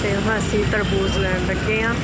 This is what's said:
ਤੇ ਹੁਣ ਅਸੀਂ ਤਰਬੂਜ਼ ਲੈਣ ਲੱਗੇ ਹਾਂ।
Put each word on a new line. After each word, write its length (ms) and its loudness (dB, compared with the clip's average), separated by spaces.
ਤੇ 120 0
ਹੁਣ 220 0
ਅਸੀਂ 340 0
ਤਰਬੂਜ਼ 460 0
ਲੈਣ 300 0
ਲੱਗੇ 340 0
ਹਾਂ। 120 0